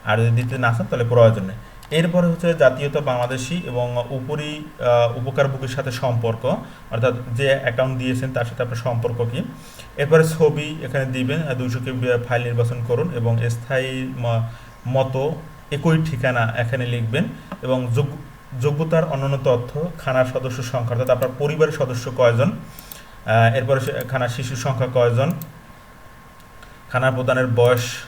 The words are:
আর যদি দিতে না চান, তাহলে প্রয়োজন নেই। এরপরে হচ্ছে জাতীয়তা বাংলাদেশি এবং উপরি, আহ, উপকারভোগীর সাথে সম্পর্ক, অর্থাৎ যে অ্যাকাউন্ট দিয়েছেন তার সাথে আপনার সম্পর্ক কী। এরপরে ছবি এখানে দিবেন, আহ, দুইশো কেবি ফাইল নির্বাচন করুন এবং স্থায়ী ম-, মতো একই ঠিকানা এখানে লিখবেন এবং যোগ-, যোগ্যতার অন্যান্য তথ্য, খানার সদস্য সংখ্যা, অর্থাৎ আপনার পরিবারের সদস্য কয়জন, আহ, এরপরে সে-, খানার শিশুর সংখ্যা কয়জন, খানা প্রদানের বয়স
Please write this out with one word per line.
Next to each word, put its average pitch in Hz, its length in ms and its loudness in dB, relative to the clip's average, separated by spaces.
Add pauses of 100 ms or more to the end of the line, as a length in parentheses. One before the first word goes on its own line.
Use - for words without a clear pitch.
আর 110 140 2
যদি 117 240 2
দিতে 127 160 -4
না 117 200 2
চান, 196 80 -2
তাহলে 120 180 -2
প্রয়োজন 113 400 6
নেই। 95 120 -8 (340)
এরপরে 175 360 2
হচ্ছে 170 280 2
জাতীয়তা 143 460 4
বাংলাদেশি 131 640 -2
এবং 123 460 -2
উপরি, 151 540 -6 (160)
আহ, 120 360 4
উপকারভোগীর 131 520 -2
সাথে 143 220 -4
সম্পর্ক, 117 680 -2 (340)
অর্থাৎ 120 240 0 (220)
যে 135 260 2
অ্যাকাউন্ট 127 360 0
দিয়েছেন 127 340 -2
তার 120 120 -2
সাথে - 180 -6
আপনার 117 140 -4
সম্পর্ক 117 560 -2
কী। 156 100 -4 (540)
এরপরে 160 280 6
ছবি 151 580 0
এখানে 135 220 -2
দিবেন, 131 380 -2
আহ, 139 120 -2
দুইশো 120 300 -2
কেবি 127 240 -2 (200)
ফাইল 120 140 0
নির্বাচন 120 460 0
করুন 139 260 0
এবং 117 360 0
স্থায়ী 131 680 -4
ম-, 117 260 0 (460)
মতো 131 460 0 (360)
একই 160 400 2
ঠিকানা 120 460 0
এখানে 120 300 -2
লিখবেন 120 380 -2 (380)
এবং 127 320 -2
যোগ-, - 680 -4
যোগ্যতার 156 440 2
অন্যান্য 139 400 -2
তথ্য, 139 540 0
খানার 127 260 2
সদস্য 127 380 -4
সংখ্যা, 120 340 -2
অর্থাৎ 127 140 0
আপনার 123 280 2
পরিবারের 151 340 2
সদস্য 127 440 -4
কয়জন, 120 340 6
আহ, - 1040 0
এরপরে 131 240 2
সে-, 127 280 -4
খানার 127 200 0
শিশুর 117 280 -6
সংখ্যা 127 380 -2
কয়জন, 123 380 4 (1600)
খানা 131 180 2
প্রদানের 127 360 0
বয়স 120 340 4 (280)